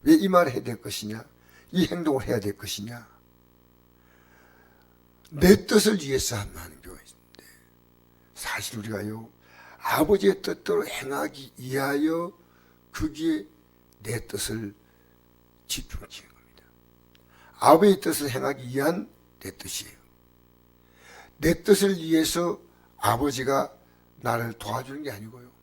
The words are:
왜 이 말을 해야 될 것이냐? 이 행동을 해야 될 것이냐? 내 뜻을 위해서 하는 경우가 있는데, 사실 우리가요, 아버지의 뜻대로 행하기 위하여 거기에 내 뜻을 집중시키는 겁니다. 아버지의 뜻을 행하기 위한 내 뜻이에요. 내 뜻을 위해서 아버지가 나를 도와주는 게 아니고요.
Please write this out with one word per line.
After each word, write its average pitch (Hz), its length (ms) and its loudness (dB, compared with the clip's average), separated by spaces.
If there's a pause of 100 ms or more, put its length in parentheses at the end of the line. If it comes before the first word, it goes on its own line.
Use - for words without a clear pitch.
왜 151 120 8
이 202 120 2
말을 175 240 4
해야 120 120 -6
될 120 180 -8
것이냐? 107 420 -10 (480)
이 277 160 2
행동을 170 400 -2
해야 120 120 0
될 101 180 -6
것이냐? 110 500 -12 (2250)
내 180 340 6
뜻을 214 360 4
위해서 131 360 -4
하는 101 160 -8 (280)
경우가 90 220 -20
있는데, - 400 -20 (920)
사실 - 440 -8
우리가요, 107 500 -8 (500)
아버지의 - 640 2
뜻대로 - 460 -2
행하기 139 720 -8
위하여 143 760 -2 (600)
거기에 156 540 -4 (540)
내 110 280 -8
뜻을 107 460 -6 (920)
집중시키는 - 640 -12
겁니다. - 300 -20 (960)
아버지의 185 420 8
뜻을 147 300 -2
행하기 131 360 -4
위한 143 420 -2 (300)
내 - 160 -14
뜻이에요. - 400 -12 (1400)
내 160 260 0
뜻을 196 340 6
위해서 165 640 0 (380)
아버지가 127 760 -2 (440)
나를 117 360 -4
도와주는 123 500 -10
게 139 80 -8
아니고요. 113 380 -18 (140)